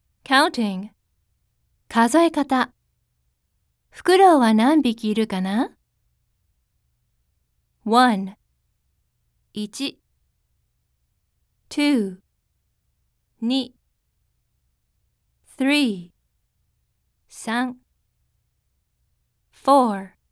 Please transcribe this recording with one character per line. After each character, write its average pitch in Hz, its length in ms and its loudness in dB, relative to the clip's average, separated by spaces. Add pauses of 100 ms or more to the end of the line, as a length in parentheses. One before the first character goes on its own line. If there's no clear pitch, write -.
(220)
Counting。 226 680 -2 (960)
数 233 300 2
え 339 120 4
方。 277 420 -4 (1160)
フ - 160 -20
ク 370 140 4
ロ 381 180 6
ウ - 20 4
は 226 140 4
何 254 300 4
匹 226 260 -4
い 208 60 -2
る 220 120 -2
か 196 140 -6
な？ 202 300 -4 (2250)
One。 214 500 0 (1160)
一。 214 440 -10 (1700)
Two。 240 480 -2 (1200)
二。 247 340 -4 (1800)
Three。 262 540 -2 (1160)
三。 247 500 -8 (1700)
Four。 220 600 0 (220)